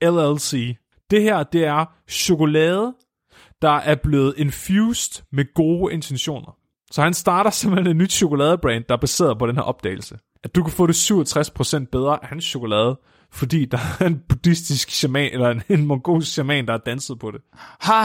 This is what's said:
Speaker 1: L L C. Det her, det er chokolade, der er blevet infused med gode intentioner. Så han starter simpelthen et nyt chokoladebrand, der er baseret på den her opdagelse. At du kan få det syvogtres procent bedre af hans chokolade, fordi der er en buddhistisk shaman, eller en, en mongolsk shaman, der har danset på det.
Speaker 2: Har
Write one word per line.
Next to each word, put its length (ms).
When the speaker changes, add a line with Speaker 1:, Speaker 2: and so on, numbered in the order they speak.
Speaker 1:
L 340
L 40
C. 380
Det 140
her, 200
det 220
er 200
chokolade, 840
der 80
er 260
blevet 420
infused 960
med 220
gode 400
intentioner. 640
Så 100
han 120
starter 360
simpelthen 420
et 40
nyt 160
chokoladebrand, 720
der 120
er 40
baseret 400
på 80
den 80
her 80
opdagelse. 560
At 120
du 80
kan 80
få 160
det 80
syvogtres 540
procent 420
bedre 320
af 40
hans 180
chokolade, 540
fordi 340
der 120
er 60
en 140
buddhistisk 640
shaman, 420
eller 160
en, 200
en 160
mongolsk 480
shaman, 340
der 60
har 60
danset 400
på 120
det. 100
Speaker 2:
Har 260